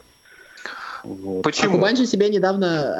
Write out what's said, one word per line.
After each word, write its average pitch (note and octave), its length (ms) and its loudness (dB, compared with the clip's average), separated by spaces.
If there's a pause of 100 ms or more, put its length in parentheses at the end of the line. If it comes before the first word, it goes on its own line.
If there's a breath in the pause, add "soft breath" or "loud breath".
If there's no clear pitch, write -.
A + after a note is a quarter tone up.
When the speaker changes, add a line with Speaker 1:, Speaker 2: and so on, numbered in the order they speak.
(1040 loud breath)
Speaker 1:
Вот. F#2+ 400 -6
Speaker 2:
Почему? - 300 0
Speaker 3:
А - 40 4
"Кубань" G3+ 200 4
же B3 80 4
себе G#3 240 2
недавно, G3 380 2 (320)